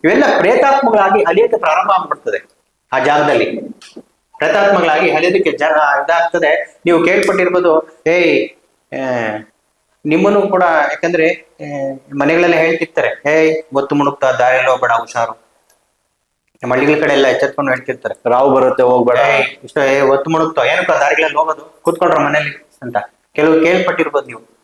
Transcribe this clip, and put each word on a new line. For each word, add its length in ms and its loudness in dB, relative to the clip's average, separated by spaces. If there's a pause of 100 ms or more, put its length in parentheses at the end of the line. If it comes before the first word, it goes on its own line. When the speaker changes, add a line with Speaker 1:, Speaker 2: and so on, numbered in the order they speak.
Speaker 1:
ಇವೆಲ್ಲ 200 2 (140)
ಪ್ರೇತಾತ್ಮಗಳಾಗಿ 840 2
ಅಲಿಯಕ್ಕೆ 340 2
ಪ್ರಾರಂಭ 340 0
ಆಗ್ಬಿಡ್ತದೆ. 560 -4 (460)
ಆ 60 2
ಜಾಗದಲ್ಲಿ 640 0 (760)
ಪ್ರೇತಾತ್ಮಗಳಾಗಿ 720 2
ಅಲಿಯೋದಕ್ಕೆ 400 0
ಜನ 200 -2 (340)
ಇದಾಗ್ತದೆ. 800 -2
ನೀವು 200 2
ಕೇಳ್ಪಟ್ಟಿರ್ಬೋದು, 1000 0
ಏಯ್, 420 0 (440)
ಆ, 440 -6 (680)
ನಿಮ್ಮನ್ನು 360 2
ಕೂಡ, 220 0
ಯಾಕಂದ್ರೆ, 720 0
ಆ, 640 -10 (220)
ಮನೆಗಳೆಲ್ಲ 360 2
ಹೇಳ್ತಿರ್ತಾರೆ, 720 -2
'ಏಯ್, 380 2 (100)
ಒತ್ತು 220 -2
ಮುಣುಕ್ತಾ 360 0
ದಾರಿಯಲ್ಲಿ 380 0
ಹೋಗ್ಬೇಡ, 220 0
ಹುಷಾರು.' 500 -4 (1200)
ನಮ್ಮ 100 -4
ಹಳ್ಳಿಗಳ 280 0
ಕಡೆ 120 0
ಎಲ್ಲ 140 2
ಎಚ್ಚೆತ್ಕೊಂಡು 440 -2
ಹೇಳ್ತಿರ್ತಾರೆ, 580 -6
Speaker 2:
"ರಾವು 260 4
ಬರುತ್ತೆ, 280 2
ಹೋಗ್ಬೇಡ." 340 2
Speaker 1:
"ಏಯ್, 280 0 (180)
ಇಷ್ಟ, 140 -8
ಏ, 240 0
ಒತ್ತು 300 0
ಮುಣುಕ್ತಾ, 320 0
ಏನಕ್ಕ 280 0
ದಾರಿಗಳಲ್ಲಿ 460 0
ಹೋಗೋದು, 440 -6
ಕೂತ್ಕೊಳ್ರ 360 0
ಮನೇಲಿ" 520 -4 (120)
ಅಂತ 160 -8 (380)
ಕೆಲವು 280 2
ಕೇಳ್ಪಟ್ಟಿರ್ಬೋದು 640 -2
ನೀವು. 240 -20 (120)